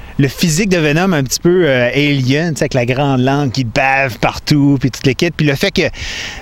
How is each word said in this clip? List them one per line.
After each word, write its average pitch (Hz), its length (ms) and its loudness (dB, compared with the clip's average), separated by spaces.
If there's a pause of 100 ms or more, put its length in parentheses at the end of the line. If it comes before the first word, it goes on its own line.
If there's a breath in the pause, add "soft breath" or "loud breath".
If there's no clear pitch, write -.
(200 loud breath)
le - 80 4
physique 180 420 0
de 180 80 2
Venom 160 340 2
un 147 120 0
petit - 160 -4
peu, 180 260 2
euh, 123 280 2
alien, 143 600 0
tu 120 60 -8
sais, 170 40 -2
avec 139 120 -2
la 123 100 0
grande 131 360 0
langue 139 300 0
qui 131 120 -2
bave 135 560 0
partout, 143 600 2
puis 127 120 0
toute - 160 -8
l'équipe. 131 280 0
Puis 151 120 0
le 135 80 0
fait 196 160 0
que, 156 180 0 (520 loud breath)